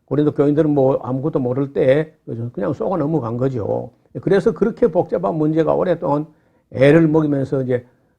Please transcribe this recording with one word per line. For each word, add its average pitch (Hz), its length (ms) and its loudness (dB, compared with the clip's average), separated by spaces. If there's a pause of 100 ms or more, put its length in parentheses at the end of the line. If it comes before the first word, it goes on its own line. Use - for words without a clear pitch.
고린도 143 260 0
교인들은 147 420 2
뭐 135 300 2
아무것도 135 340 -4
모를 135 340 -2
때 156 420 0 (380)
그냥 190 220 -4
속아 202 240 -4
넘어간 139 400 -2
거죠. 120 540 -4 (300)
그래서 196 320 2
그렇게 233 340 0
복잡한 175 480 -2
문제가 156 400 0
오랫동안 156 500 -2 (480)
애를 147 340 6
먹이면서 147 540 0
이제 123 240 -4 (340)